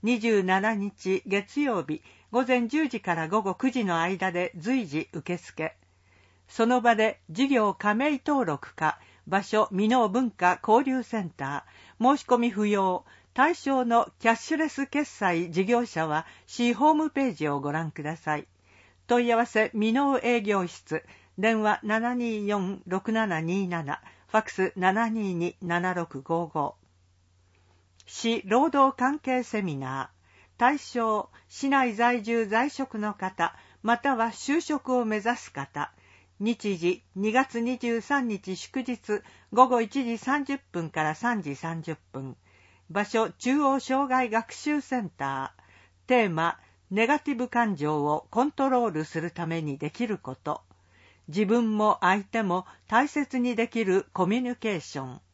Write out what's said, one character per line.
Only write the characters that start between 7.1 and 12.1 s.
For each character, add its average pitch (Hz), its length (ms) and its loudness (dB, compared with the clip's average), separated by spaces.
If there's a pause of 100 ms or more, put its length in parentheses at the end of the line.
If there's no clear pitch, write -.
事 220 200 0
業 214 260 4
加 208 200 0
盟 269 300 0
登 277 220 2
録 - 280 -4
か、 - 260 -2 (260)
場 190 160 0
所、 214 300 2
箕 202 160 2
面 233 200 4
文 233 220 0
化 180 320 2
交 233 220 4
流 262 180 -2
セ 220 200 -4
ン 170 80 -6
タ 143 360 -8 (320)
ー。 262 180 4